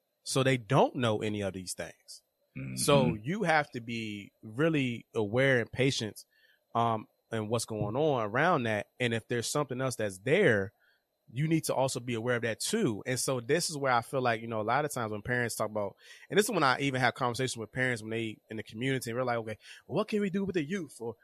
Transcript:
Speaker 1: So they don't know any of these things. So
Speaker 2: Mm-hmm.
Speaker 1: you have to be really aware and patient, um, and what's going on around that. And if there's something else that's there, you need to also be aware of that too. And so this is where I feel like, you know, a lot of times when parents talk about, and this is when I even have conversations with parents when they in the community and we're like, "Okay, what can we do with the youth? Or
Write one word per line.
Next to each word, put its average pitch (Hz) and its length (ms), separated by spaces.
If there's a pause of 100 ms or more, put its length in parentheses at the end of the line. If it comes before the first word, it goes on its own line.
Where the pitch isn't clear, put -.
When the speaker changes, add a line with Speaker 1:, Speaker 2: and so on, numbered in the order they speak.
(240)
Speaker 1:
So - 180
they 131 160
don't 143 380
know 117 260
any 107 200
of 95 120
these 92 200
things. - 480 (520)
So 127 400
Speaker 2:
Mm-hmm. - 0
Speaker 1:
you 156 300
have 156 280
to 123 80
be 110 520 (100)
really 127 720
aware 120 460
and - 120
patient, 120 520 (500)
um, 113 320 (260)
and 110 180
what's 113 160
going 107 300
on 139 280
around 135 400
that. 110 240 (120)
And 117 140
if 113 140
there's 120 200
something 143 320
else 131 160
that's 101 240
there, 117 520 (600)
you 143 160
need 160 160
to - 100
also 131 260
be 120 140
aware 120 220
of 113 60
that 113 180
too. 165 460
And 127 140
so 131 200
this 143 300
is 151 80
where 135 140
I 117 100
feel 131 200
like, 117 200
you 117 60
know, 113 120
a 107 40
lot 127 200
of 147 80
times 113 200
when 104 100
parents 123 340
talk 110 140
about, 104 260 (340)
and 156 80
this 208 80
is 247 60
when 170 120
I 127 160
even 131 200
have 123 140
conversations 123 440
with 110 140
parents 127 300
when 110 80
they 113 280 (120)
in 110 80
the 104 60
community 123 460
and 117 80
we're 131 60
like, 120 140
"Okay, 110 200 (280)
what 185 220
can 214 140
we 202 80
do 196 140
with 185 100
the 165 100
youth? 165 360
Or 113 240